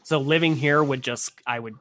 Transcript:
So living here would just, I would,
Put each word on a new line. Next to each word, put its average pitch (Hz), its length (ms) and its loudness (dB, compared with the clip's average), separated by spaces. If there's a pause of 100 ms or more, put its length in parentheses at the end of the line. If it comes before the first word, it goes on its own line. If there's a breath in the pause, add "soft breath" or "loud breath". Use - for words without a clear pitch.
So 156 160 -2
living 160 360 2
here 147 280 2
would 135 180 -2
just, 120 300 -6 (160)
I 120 120 -4
would, 113 220 -12